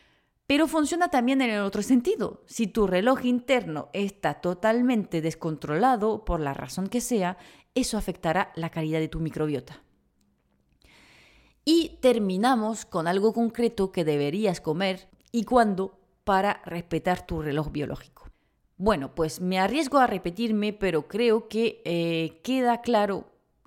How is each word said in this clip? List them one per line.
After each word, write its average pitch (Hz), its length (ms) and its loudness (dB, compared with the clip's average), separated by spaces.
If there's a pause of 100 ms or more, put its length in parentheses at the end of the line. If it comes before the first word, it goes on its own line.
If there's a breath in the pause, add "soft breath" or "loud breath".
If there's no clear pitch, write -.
(460 soft breath)
Pero 294 200 4
funciona 330 420 0
también 269 320 2
en 247 100 2
el 208 120 0
otro 202 200 -2
sentido. 254 640 0
Si - 200 -4
tu 202 200 2
reloj 208 380 2
interno 240 680 0
está 196 420 -4
totalmente 220 880 0
descontrolado, 190 1040 0
por 170 160 -2
la 143 120 -4
razón 180 360 -8
que 240 120 -2
sea, 185 360 -2 (380 loud breath)
eso 247 220 -2
afectará 185 580 -2
la 165 160 -6
calidad 160 280 -2
de 156 100 -2
tu 160 120 -8
microbiota. 151 600 -6 (1800 soft breath)
Y 330 380 2
terminamos 220 840 2
con 165 220 -4
algo 196 260 2
concreto 226 600 -2
que 175 120 -2
deberías 151 560 0
comer 185 480 -4 (220)
y 233 140 -2
cuándo 208 560 2 (240)
para 196 400 2
respetar 170 600 -2
tu 165 160 -6
reloj 147 300 -2
biológico. - 580 -10 (480)
Bueno, 180 380 0
pues 156 260 -2
me 185 200 0
arriesgo 262 380 2
a 254 100 6
repetirme, 208 640 -2
pero 185 340 -2
creo 220 420 0
que, 226 360 -2
eh, 165 580 -2
queda 240 400 0
claro 208 480 0 (360)